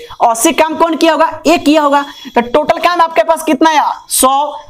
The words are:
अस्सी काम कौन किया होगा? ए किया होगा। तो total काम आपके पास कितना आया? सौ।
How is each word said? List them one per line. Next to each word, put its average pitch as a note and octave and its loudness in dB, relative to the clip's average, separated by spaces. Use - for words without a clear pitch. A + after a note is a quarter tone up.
अस्सी A#3 2
काम D#4 0
कौन E4 0
किया E4 2
होगा? D#4 -2
ए E4 4
किया D4+ 2
होगा। C#4+ 0
तो A#3+ 2
total D4+ -2
काम F4 0
आपके E4 2
पास D#4+ -2
कितना D#4+ 0
आया? C#4 0
सौ। C#4 0